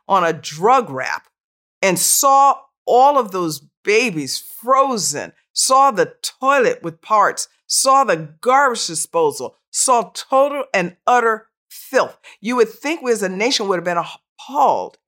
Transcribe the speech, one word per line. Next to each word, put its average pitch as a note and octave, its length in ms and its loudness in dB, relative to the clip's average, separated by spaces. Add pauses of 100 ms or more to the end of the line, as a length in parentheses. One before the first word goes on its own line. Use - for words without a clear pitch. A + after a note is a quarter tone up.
on F#3 160 2
a E3 100 0
drug F3 580 0
rap B2+ 360 -8 (540)
and F#3 160 2
saw C#4 640 2 (260)
all C4 320 4
of A3 140 -2
those E3+ 300 -4 (220)
babies G3 560 -2
frozen, A3+ 920 -2 (200)
saw C4+ 360 2
the F3 320 -2
toilet C4 600 -2
with E3 180 -12
parts, G#3 460 0 (180)
saw C4+ 380 2
the D#3+ 260 -2 (120)
garbage B3+ 440 0
disposal, D3+ 720 -4 (140)
saw A#3 420 0
total C#4 580 -2
and F3 240 -2 (120)
utter A3+ 400 0 (200)
filth, - 520 -4 (220)
you A#3+ 160 -4
would A#3 120 2
think D#4+ 320 -8
we B3+ 100 -2
as G#3 120 -2
a F#3 40 -4
nation G3+ 400 -2
would F#3+ 100 0
have E3+ 60 -8
been F3 140 -2
appalled E3+ 1120 -4